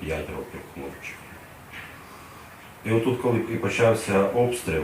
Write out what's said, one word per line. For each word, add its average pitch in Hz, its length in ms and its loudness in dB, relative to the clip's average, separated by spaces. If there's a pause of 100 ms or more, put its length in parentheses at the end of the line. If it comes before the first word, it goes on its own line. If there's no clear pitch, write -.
п'ять - 300 -4
років - 300 -8 (140)
хлопчик. - 400 -10 (1700)
І 107 80 -2
отут, 117 300 4
коли 113 160 4
і - 180 0
почався 104 680 4
обстріл 107 600 2